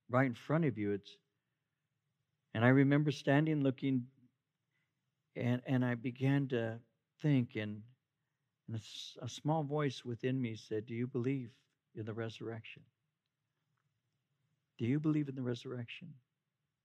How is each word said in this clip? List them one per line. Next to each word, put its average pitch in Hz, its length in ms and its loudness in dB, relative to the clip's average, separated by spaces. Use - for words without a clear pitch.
right 123 160 4
in 120 80 -2
front 160 300 0
of 117 120 0
you. 104 160 0
It's, - 240 -6
and 110 120 2
I 123 40 10
remember 139 420 6
standing 147 520 4
looking, 131 420 2
and, 123 300 0
and 127 180 2
I 123 100 0
began 131 540 0
to 117 300 -2
think, 135 340 2
and, 107 240 -6
and 113 100 -6
a - 20 -6
s-, - 440 -14
a 127 60 -6
small 156 340 -4
voice 143 420 -4
within 127 360 -4
me 113 160 -4
said, 107 300 -6
"Do 117 80 -8
you 120 120 -2
believe 127 440 -2
in 113 100 -8
the 110 80 -6
resurrection? 113 720 -10
Do 117 80 -2
you 135 120 2
believe 151 300 0
in 135 80 -8
the 135 60 -6
resurrection?" 123 640 -6